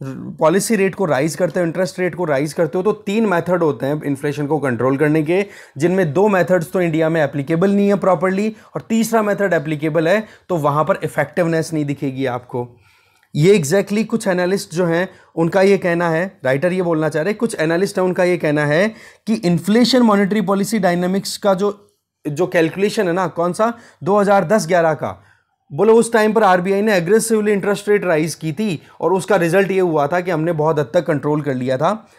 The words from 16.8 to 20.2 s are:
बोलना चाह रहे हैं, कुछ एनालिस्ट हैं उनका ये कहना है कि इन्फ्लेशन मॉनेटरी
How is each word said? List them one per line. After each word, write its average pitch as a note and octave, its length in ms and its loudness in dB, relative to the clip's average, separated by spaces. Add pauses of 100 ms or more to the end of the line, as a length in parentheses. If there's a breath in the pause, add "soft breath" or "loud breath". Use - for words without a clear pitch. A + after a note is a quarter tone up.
बोलना D#3+ 260 0
चाह D3+ 140 -2
रहे F3+ 80 -2
हैं, G#3+ 80 -4
कुछ A3+ 220 -4
एनालिस्ट E3+ 380 0
हैं F#3 60 2
उनका F3+ 200 0
ये F3+ 120 2
कहना D3+ 300 0
है F#3 280 2 (320 loud breath)
कि A3+ 80 0
इन्फ्लेशन A3 680 2
मॉनेटरी G#3 380 2